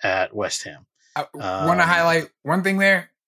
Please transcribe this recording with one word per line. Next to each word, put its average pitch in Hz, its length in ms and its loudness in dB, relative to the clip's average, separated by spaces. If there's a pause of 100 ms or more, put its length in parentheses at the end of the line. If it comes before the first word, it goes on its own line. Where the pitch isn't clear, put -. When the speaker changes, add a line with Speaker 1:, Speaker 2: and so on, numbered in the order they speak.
Speaker 1:
at 95 300 -2
West 95 300 -4
Ham. 73 220 -18 (300)
Speaker 2:
I 147 80 -4 (100)
wanna 98 480 0
Speaker 1:
Um, 170 60 4
Speaker 2:
highlight 170 400 2 (140)
one 175 200 -2
thing 190 160 0
there, 196 320 2 (180)